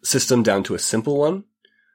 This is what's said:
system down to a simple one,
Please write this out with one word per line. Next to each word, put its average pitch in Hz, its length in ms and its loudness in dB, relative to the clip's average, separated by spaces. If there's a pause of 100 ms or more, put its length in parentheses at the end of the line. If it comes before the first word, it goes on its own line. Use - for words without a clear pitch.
system 123 400 2
down 101 200 2
to 92 120 -4
a 85 40 -6
simple 117 380 -2
one, 165 280 0 (500)